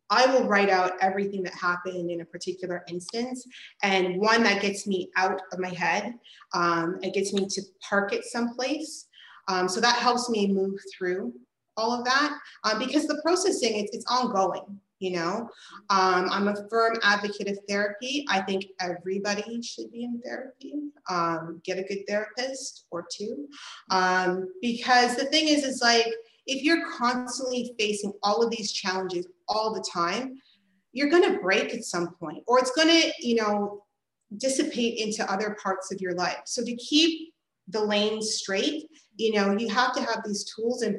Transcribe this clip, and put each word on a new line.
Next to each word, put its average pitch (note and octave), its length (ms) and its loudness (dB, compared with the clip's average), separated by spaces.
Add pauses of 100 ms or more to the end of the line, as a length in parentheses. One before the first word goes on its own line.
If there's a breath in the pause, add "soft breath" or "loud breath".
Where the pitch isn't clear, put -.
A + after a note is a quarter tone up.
(100)
I A#3+ 160 8
will B3+ 200 4
write G3+ 220 4
out F#3 320 4
everything G3 440 0
that E3 100 -8
happened F3 560 -4
in E3+ 100 -4
a E3 40 -10
particular F3+ 640 -8
instance. A#3 580 -6 (360 loud breath)
And F#3 380 2
one A3 220 6
that G3+ 180 4
gets G3 260 -2
me F#3 300 -2
out F#3 240 2 (120)
of F3+ 60 -6
my F#3 120 -4
head, F3+ 440 -2 (380 loud breath)
um, E3+ 500 2
it F#3+ 120 -4
gets G3 180 0
me G3 160 2
to - 140 -6 (260)
park G3+ 240 2
it A#3 120 -2
someplace. B3+ 840 -4 (420 loud breath)
Um, F#3 200 2
so A3 120 -2
that A#3+ 160 4
helps A#3+ 320 2
me G3+ 240 2
move G3 260 0 (180)
through F#3+ 360 -4 (440)
all A3+ 220 0
of A#3+ 60 -6
that, C#4+ 320 2 (280 loud breath)
um, G#3+ 140 2
because C4+ 280 2
the D4 160 -2
processing, D#4 560 2
it's, G#3 180 -4
it's - 140 -10
ongoing, G3 520 2 (360)
you F#3 140 -4
know? F3+ 360 -2 (400 loud breath)
Um, F#3 420 4
I'm G3+ 180 2
a G#3 200 -4
firm A3+ 360 2
advocate G#3 440 0
of G3 100 -4 (100)
therapy. G#3 600 -2
I F#3+ 140 2
think G3 220 -2 (160)
everybody G3+ 840 -4
should A3+ 300 -12
be A#3 100 -10
in A#3+ 220 -6
therapy. C4+ 500 -12 (340)
Um, E3 560 -4
get F#3 140 -4
a F#3+ 60 -4
good G3 240 -6
therapist B3 840 -6
or F3 200 -8
two. B3+ 360 -8 (440 loud breath)
Um, F#3 720 2
because A#3+ 560 4
the C#4 100 0
thing D#4 220 2
is, C#4+ 160 4
is, B3+ 160 -4
like, A#3 260 6 (400 loud breath)
if B3+ 180 -4
you're E4 260 2
constantly B3 880 -2
facing G#3 340 -2 (120)
all G#3+ 180 2
of A#3 80 2
these A3 220 -4
challenges F#3 540 -4 (220)
all G#3+ 240 0
the G3 200 -6
time, G3+ 440 -2 (560 loud breath)
you're C#4+ 180 0
gonna F4+ 280 4
break G#3+ 340 0
at - 120 -8
some F3 360 -4
point, D#3+ 260 -10
or B3+ 120 4
it's B3+ 140 2
gonna, D#4+ 280 6 (200)
you A#3 160 2
know, G#3 480 0 (520)
dissipate B3+ 600 0
into G#3+ 340 -2
other G#3 300 -2
parts F#3+ 300 -4
of F#3+ 80 -8
your F3+ 140 -2
life. F3 320 -2
So - 180 -4
to A#3+ 120 -4
keep D#4+ 560 2 (360)
the G#3+ 120 -2
lane G#3 400 2
straight, A3+ 640 -2 (320 soft breath)
you A3 160 2
know, G3+ 240 4
you A3+ 120 -2
have B3 260 2
to C#4 60 -2
have A3+ 240 -2
these G#3 320 -6
tools A#3+ 260 -2
in G3+ 160 0